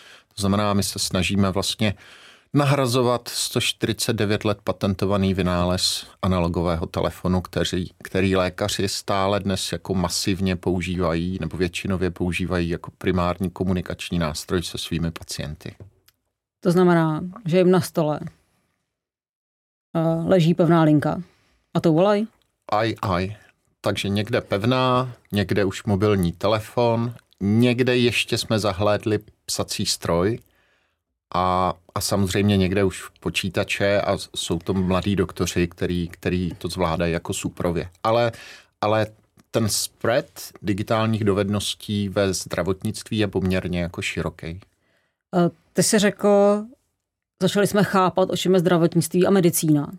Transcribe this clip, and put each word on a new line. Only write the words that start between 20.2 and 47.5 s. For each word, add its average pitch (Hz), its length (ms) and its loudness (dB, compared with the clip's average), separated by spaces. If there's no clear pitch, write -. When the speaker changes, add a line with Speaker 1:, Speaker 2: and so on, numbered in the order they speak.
Speaker 2:
leží 175 240 6
pevná 165 300 6
linka 156 380 4
a - 60 2
to 165 140 4
volají? 208 340 2
Speaker 1:
Aj, 107 300 0
aj. 95 340 -2
Takže 104 280 -2
někde 107 320 0
pevná, 127 720 0
někde 101 340 0
už - 180 -6
mobilní 98 480 2
telefon, 117 800 -2
někde 123 560 4
ještě 120 400 0
jsme 110 220 0
zahlédli 104 600 0
psací - 400 -4
stroj 92 540 -2
a, 92 380 2
a 104 60 -4
samozřejmě 101 560 2
někde 95 260 2
už 92 200 -4
počítače 101 840 -2
a 92 160 0
s-, - 180 -12
jsou 85 240 -4
to 98 140 -4
mladí 92 420 0
doktoři, 90 520 -2
který, 87 400 -4
který 90 500 -2
to - 100 -10
zvládají 85 460 -2
jako - 200 -6
suprově. 87 560 -4
Ale, 113 280 2
ale 107 260 2
ten 117 180 0
spread - 560 -2
digitálních 110 640 0
dovedností 101 840 -2
ve 95 240 0
zdravotnictví 98 840 -4
je 104 100 2
poměrně 90 540 -2
jako 87 200 -6
široký. 85 580 -8
Speaker 2:
Eh, 175 140 4
ty 175 100 2
jsi 220 160 2
řekl, 202 640 4
začali 190 260 2